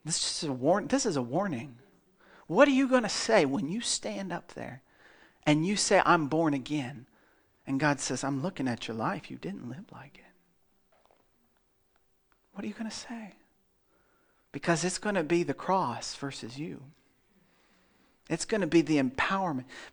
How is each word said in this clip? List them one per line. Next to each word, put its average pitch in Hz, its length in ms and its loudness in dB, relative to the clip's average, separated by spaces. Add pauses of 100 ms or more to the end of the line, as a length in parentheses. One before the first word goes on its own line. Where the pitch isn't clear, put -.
This - 380 -4
is 165 60 -2
a 139 40 -2
warn-, 156 360 2
this 262 180 0
is 175 100 0
a 131 60 0
warning. 139 560 -4 (680)
What 240 220 8
are 277 40 4
you 269 140 4
gonna 240 220 4
say 202 380 4
when 202 220 0
you 208 120 -4
stand 202 520 -6
up - 200 -8
there 123 300 -12 (640)
and 151 220 4
you 208 80 0
say, 190 300 4
"I'm 156 240 4
born 156 240 2
again," 135 540 -6 (600)
and 135 140 -2
God 143 180 2
says, - 240 -4
"I'm 139 200 -4
looking 185 260 -4
at - 180 -4
your 113 100 -8
life. 143 340 -4
You 135 80 -12
didn't 190 320 -10
live 165 200 -14
like - 280 -20
it." - 60 -20 (2250)
What 202 120 -10
are 220 40 -6
you 208 60 -8
gonna 220 160 -8
say? 220 420 -12 (1200)
Because 160 320 0
it's 180 140 -2
gonna 196 260 0
be 170 180 2
the 143 120 -2
cross 147 600 -2
versus 131 440 -10
you. 160 240 -10 (1500)
It's 165 160 -4
gonna 202 220 0
be 165 160 6
the 151 180 2
empowerment, 139 640 0 (280)